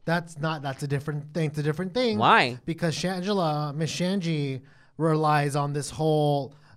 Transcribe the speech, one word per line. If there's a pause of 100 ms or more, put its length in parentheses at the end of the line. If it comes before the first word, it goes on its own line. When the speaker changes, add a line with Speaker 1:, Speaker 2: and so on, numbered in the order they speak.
Speaker 1:
That's
not,
that's
a
different
thing.
It's
a
different
thing.
Speaker 2:
Why?
Speaker 1:
Because
Shangela,
Miss
Shanji, (360)
relies
on
this
whole (220)